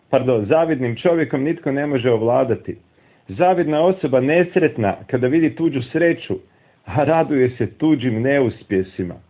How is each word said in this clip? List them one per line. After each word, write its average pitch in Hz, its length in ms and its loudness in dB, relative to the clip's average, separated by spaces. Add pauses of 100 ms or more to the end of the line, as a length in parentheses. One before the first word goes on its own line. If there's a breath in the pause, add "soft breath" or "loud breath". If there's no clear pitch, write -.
(100)
pardon, 127 340 2
zavidnim 127 520 0
čovjekom 156 460 0
nitko 156 300 -4
ne 143 140 -2
može 131 240 0
ovladati. 117 680 0 (520 soft breath)
Zavidna 156 540 0
osoba 165 380 2
nesretna 151 760 0 (100)
kada 127 200 -2
vidi 156 300 0
tuđu 147 260 -2
sreću, 165 520 -2 (500 soft breath)
a 143 200 0
raduje 143 460 2
se 120 160 -4
tuđim 127 560 0
neuspjesima. 104 920 -2 (160)